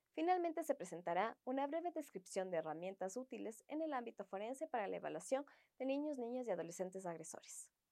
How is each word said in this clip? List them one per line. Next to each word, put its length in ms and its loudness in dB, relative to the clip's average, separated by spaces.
Finalmente, 500 4
se 120 2
presentará 680 2
una 240 2
breve 240 0
descripción 600 -4
de 80 4
herramientas 580 -2
útiles 500 -6
en 140 -2
el 100 0
ámbito 320 -2
forense 460 -4
para 180 2
la 80 -2
evaluación 500 0
de 100 -2
niños, 300 2
niñas 300 -2
y 40 2
adolescentes 540 -2
agresores. 640 -8